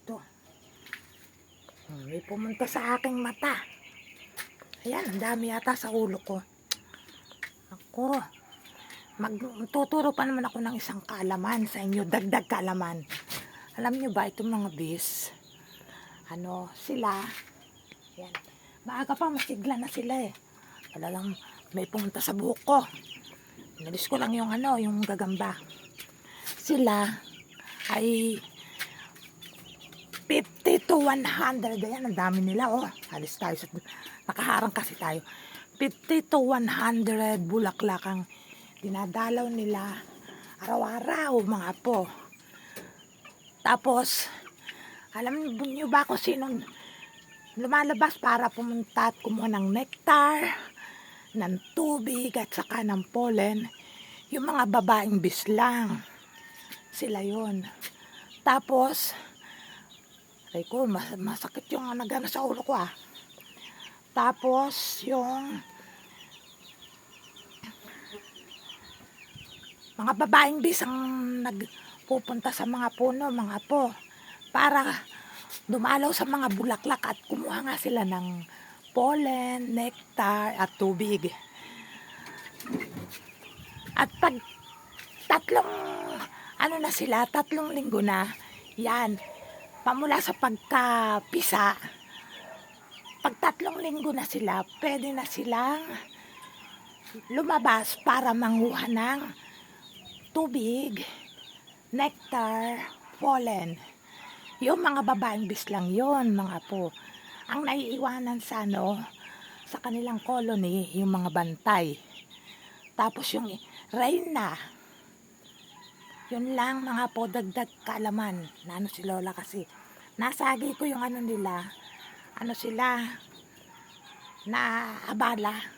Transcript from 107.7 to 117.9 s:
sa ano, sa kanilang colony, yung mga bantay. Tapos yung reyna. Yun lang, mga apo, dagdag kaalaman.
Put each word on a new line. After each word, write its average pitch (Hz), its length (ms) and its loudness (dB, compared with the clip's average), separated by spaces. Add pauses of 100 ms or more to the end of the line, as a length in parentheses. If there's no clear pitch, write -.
sa 220 160 -4
ano, 202 400 0 (640)
sa - 160 -10
kanilang 233 400 -4
colony, 202 720 0
yung 196 160 2
mga 180 240 2
bantay. 170 640 2 (960)
Tapos 226 400 0
yung 220 160 -4 (400)
reyna. 269 640 0 (1800)
Yun 247 240 -2
lang, 262 320 0
mga 240 240 0
apo, 233 160 -2
dagdag 208 400 -2 (240)
kaalaman. 214 560 -2 (240)